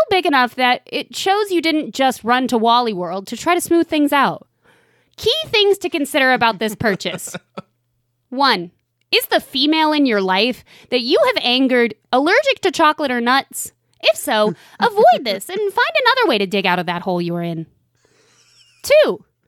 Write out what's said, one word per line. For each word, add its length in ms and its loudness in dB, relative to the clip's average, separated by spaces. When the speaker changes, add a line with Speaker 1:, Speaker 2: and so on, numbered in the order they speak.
Speaker 1:
big 140 0
enough 300 2
that 300 0
it 300 -10
shows 360 0
you 100 0
didn't 340 -2
just 280 0
run 260 0
to 100 0
Wally 340 2
World 340 -8
to 100 -12
try 180 0
to 60 -2
smooth 260 2
things 260 0
out. 340 0
Key 160 0
things 320 2
to 100 -6
consider 440 0
about 260 0
this 160 -4
purchase. 600 -6
Speaker 2:
<laughs> 460 -20
Speaker 1:
One, 420 0
is 160 0
the 120 2
female 540 0
in 120 2
your 160 0
life 420 -2
that 100 -2
you 260 2
have 160 -2
angered 520 2
allergic 500 2
to 100 0
chocolate 400 0
or 100 -2
nuts? 500 -2
If 140 2
so, 380 0
Speaker 2:
<laughs> 120 -20
Speaker 1:
avoid 440 4
this 260 -6
and 80 -6
find 340 -2
another 240 2
way 80 2
to 100 0
dig 200 -2
out 120 2
of 60 -4
that 160 -6
hole 200 -2
you 140 -4
are 80 -6
in. 220 -6
Two. 420 2